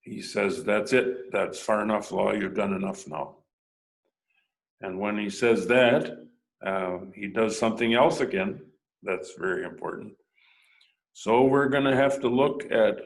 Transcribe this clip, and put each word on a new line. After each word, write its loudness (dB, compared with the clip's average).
He -12
says, -4
"That's 0
it. 2
That's -2
far 0
enough, -2
law. 0
You've -4
done 0
enough -6
now." -10
And -8
when -4
he -2
says 2
that, 2
uh, -4
he -10
does 0
something 0
else 4
again -2
that's -6
very -4
important. -10
So 2
we're 4
gonna 2
have 2
to -2
look 0
at 2